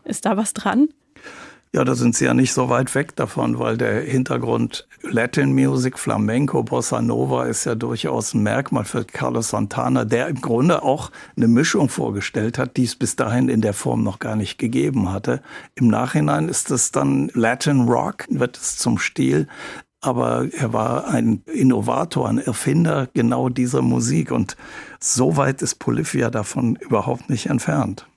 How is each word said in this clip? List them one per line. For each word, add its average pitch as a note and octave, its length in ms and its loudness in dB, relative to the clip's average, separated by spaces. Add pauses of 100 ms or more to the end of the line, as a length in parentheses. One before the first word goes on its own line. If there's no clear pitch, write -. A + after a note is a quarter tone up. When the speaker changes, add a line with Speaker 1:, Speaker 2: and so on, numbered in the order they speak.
Speaker 1:
Ist - 220 -4
da G3+ 100 2
was G#3+ 160 -2
dran? A#3+ 360 2 (840)
Speaker 2:
Ja, C#3 120 2
da B2+ 100 4
sind A#2+ 220 2
Sie C3+ 80 2
ja B2 100 4
nicht B2+ 180 4
so B2+ 160 0
weit B2+ 280 2
weg D3 180 -2
davon, A#2+ 460 -2
weil A2+ 180 0
der A2 220 0
Hintergrund B2 880 -2 (140)
Latin C3+ 520 2
Music, C3 460 2
Flamenco, A#2 640 0
Bossa A#2+ 360 -2
Nova B2 440 0
ist A#2 200 -4
ja A#2 120 -2
durchaus A#2+ 580 -4
ein A2 80 2
Merkmal A#2 420 0
für A2+ 200 -4
Carlos A#2+ 460 -4
Santana, A#2+ 540 0
der A#2+ 220 0
im D3 140 -6
Grunde C3+ 420 2
auch C#3+ 300 -2 (240)
eine A2+ 100 4
Mischung B2+ 420 4
vorgestellt G#2+ 680 -4
hat, B2+ 180 -2
die B2+ 60 2
es - 140 -2
bis - 180 -2
dahin B2 340 2
in A#2 120 2
der G#2+ 120 2
Form A2+ 300 -2
noch G2+ 160 -2
gar A2 160 -6
nicht G#2 240 -4
gegeben A#2 540 0
hatte. B2 300 -2 (340)
Im B2 100 4
Nachhinein D3 640 2
ist - 240 -2
es - 180 0
dann C#3 440 0
Latin B2 480 2
Rock, A#2+ 480 0
wird B2+ 260 -2
es - 200 -8
zum - 220 0
Stil. C#3+ 480 0 (560)
Aber B2 500 0
er A2+ 200 -4
war A#2+ 360 -2
ein A#2 360 2
Innovator, B2+ 840 0
ein A2+ 100 0
Erfinder D3 720 0
genau B2+ 380 2
dieser B2+ 320 0
Musik. B2 480 0
Und A#2 260 -2 (420)
so D3 380 2
weit C#3 240 0
ist - 140 -2
Polyphia B2 560 -2
davon A#2 460 -2
überhaupt A#2+ 520 -2
nicht B2 180 -2
entfernt. C3 600 -2 (100)